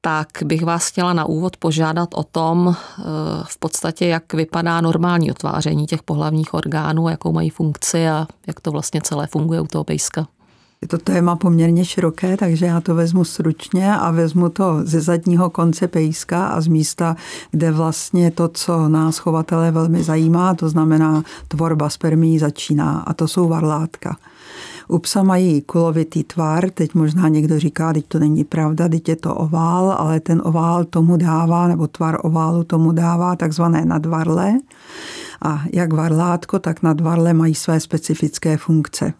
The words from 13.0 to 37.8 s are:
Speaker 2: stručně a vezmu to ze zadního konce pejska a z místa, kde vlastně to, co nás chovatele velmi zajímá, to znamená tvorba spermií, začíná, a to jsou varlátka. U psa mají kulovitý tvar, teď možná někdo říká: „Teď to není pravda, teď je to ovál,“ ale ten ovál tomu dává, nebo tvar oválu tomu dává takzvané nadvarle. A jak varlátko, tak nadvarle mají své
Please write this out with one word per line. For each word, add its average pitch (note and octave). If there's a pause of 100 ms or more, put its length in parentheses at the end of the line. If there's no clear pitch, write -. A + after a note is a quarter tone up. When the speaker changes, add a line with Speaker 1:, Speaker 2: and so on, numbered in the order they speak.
Speaker 2:
stručně F3+
a -
vezmu E3+
to E3+
ze D#3+
zadního F3
konce E3+
pejska E3+
a -
z D#3
místa, E3 (340)
kde D#3+
vlastně D#3+
to, E3+
co E3
nás D#3
chovatele E3
velmi E3
zajímá, E3
to E3
znamená D#3 (260)
tvorba D#3
spermií, D#3+
začíná, D3+
a E3
to D#3+
jsou F3
varlátka. D#3+ (720)
U E3+
psa G3
mají F#3
kulovitý D#3+
tvar, E3
teď D#3+
možná D#3+
někdo D3+
říká: D#3+
„Teď D3+
to D#3+
není D3+
pravda, D#3+
teď E3
je E3
to E3+
ovál,“ E3+
ale D#3
ten E3
ovál E3+
tomu E3+
dává, E3
nebo E3
tvar D#3+
oválu E3
tomu E3
dává E3+
takzvané E3
nadvarle. E3 (840)
A D3 (100)
jak F3
varlátko, E3+
tak D#3+
nadvarle E3
mají D#3+
své D#3+